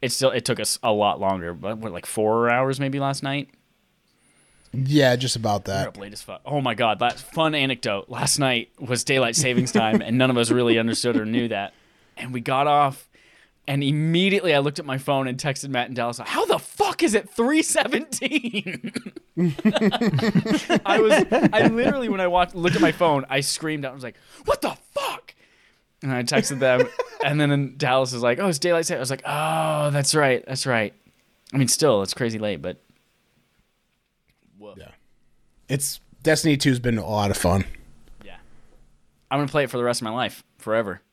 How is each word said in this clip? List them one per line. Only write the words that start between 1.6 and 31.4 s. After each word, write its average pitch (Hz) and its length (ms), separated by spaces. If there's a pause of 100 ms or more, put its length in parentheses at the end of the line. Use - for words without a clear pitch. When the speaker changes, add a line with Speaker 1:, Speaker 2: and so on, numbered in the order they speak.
Speaker 1:
what, 110 160
like, 87 120
four 113 440
hours 131 280
maybe 139 220
last 139 240
night? 139 260 (1200)
Speaker 2:
Yeah, 131 420
just 127 220
about 104 280
Speaker 1:
We 98 60
were 98 60
Speaker 2:
that. 98 100
Speaker 1:
up - 100
late 101 140
as 104 100
fuck. 92 240
Oh 143 140
my 123 160
God, 107 240
that 117 180
fun 160 380
anecdote. 120 540
Last 123 280
night 127 400
was 123 280
daylight 127 320
savings 127 340
time, 110 300
and 113 160
none 127 120
of 127 80
us 117 140
really 120 260
understood 113 380
or 107 100
knew 117 220
that. 101 260 (440)
And 127 160
we 123 80
got 135 260
off, 143 400 (580)
and 139 160
immediately 165 720
I 143 60
looked 143 200
at 156 60
my 135 120
phone 135 280
and 127 120
texted 143 320
Matt 123 180
and 127 80
Dallas, 117 220
"How 330 280
the 370 140
fuck - 420
is 330 140
it 196 140
three 277 340
seventeen?" 240 1300 (460)
<laughs> 214 1500
I 196 140
was, 427 140 (400)
I - 140
literally, 240 420
when 196 100
I 185 80
walked, 175 280
looked 170 200
at 170 60
my 160 100
phone, 151 380
I 135 100
screamed 151 460
out. 131 60
I 127 40
was 135 80
like, 117 140 (260)
"What - 180
the - 140 (160)
fuck?" - 400 (720)
And 139 100
I 123 80
texted 131 380
them, 127 280 (180)
<laughs> - 200
and 147 140
then 143 380
Dallas 131 360
is 120 80
like, 120 180
"Oh, 196 80
it's 160 120
daylight 170 260
savings." 160 140
I - 0
was 123 100
like, 135 160
"Oh, 156 640
that's 143 240
right, 139 320
that's 131 220
right." 113 260 (600)